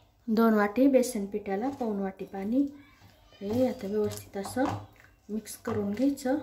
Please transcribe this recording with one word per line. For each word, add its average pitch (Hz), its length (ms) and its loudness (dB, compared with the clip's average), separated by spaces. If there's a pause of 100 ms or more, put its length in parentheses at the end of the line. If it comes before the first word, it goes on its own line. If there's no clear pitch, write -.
(280)
दोन 226 260 4
वाटी 208 340 4
बेसन 240 380 2
पिठाला 202 440 -4
पाऊण 220 300 -4
वाटी 190 260 -6
पाणी. 208 360 -2 (720)
हे 233 340 0
आता - 200 -4
व्यवस्थित 208 500 -2
असं 202 260 -2 (680)
mix 214 280 -8
करून 208 340 -4
घ्यायचं. 262 520 0